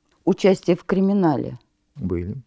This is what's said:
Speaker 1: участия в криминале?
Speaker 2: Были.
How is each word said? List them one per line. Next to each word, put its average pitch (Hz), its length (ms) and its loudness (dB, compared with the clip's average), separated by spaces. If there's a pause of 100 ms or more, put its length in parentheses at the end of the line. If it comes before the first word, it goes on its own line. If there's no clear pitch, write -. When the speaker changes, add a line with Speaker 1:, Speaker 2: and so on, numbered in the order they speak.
(240)
Speaker 1:
участия 185 520 2
в - 80 -20
криминале? 190 720 0 (360)
Speaker 2:
Были. 90 420 -6 (100)